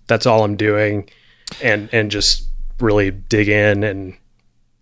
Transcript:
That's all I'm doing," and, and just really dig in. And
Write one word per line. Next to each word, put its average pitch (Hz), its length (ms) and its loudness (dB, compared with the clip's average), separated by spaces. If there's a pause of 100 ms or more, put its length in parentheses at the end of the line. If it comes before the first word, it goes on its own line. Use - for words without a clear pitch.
That's 113 200 0
all 110 180 4
I'm 104 120 -2
doing," 104 520 0 (540)
and, 107 300 0
and 107 180 0
just - 380 0 (320)
really 104 320 2
dig 104 360 0
in. 104 360 2
And 95 300 -8 (680)